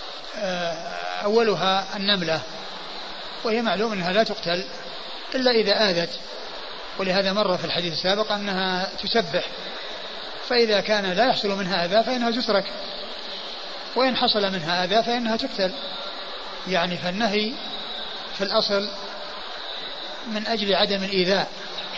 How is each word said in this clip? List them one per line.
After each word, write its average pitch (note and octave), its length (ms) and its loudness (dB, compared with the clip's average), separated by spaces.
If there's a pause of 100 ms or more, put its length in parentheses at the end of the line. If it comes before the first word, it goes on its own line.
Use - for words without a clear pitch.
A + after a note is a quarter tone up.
(360)
آه، F3+ 380 -2 (500)
أولها G3 720 4
النملة، F#3 440 2 (1040)
وهي A#3 180 2
معلوم A3 300 2
أنها F#3 200 0
لا G#3+ 100 6
تقتل F#3+ 420 0 (720)
إلا B3+ 160 4
إذا G#3 400 4
آذت، E3+ 300 0 (800)
ولهذا F#3+ 340 2
مر G3 260 4
في E3 60 -4
الحديث E3+ 280 0
السابق G3+ 400 2
أنها F#3+ 580 0 (120)
تسبح، G3 420 2 (1040)
فإذا A3+ 320 6
كان G3+ 260 4
لا F#3+ 200 4
يحصل G#3+ 220 4
منها F#3+ 360 2
أذى G#3 200 4
فإنها A#3+ 260 2
تترك، A3 340 2 (1300)
وإن B3 200 4
حصل G#3 360 4
منها F3 320 0
أذى G3+ 180 4
فإنها A#3 340 0
تقتل، G#3 360 0 (960)
يعني، F3 280 2
فالنهي G#3 560 0 (880)
في G3 60 0
الأصل G#3 440 2 (1400)
من G#3+ 200 -4
أجل G#3 280 2
عدم G3 300 2
الإيذاء، F#3+ 460 2 (480)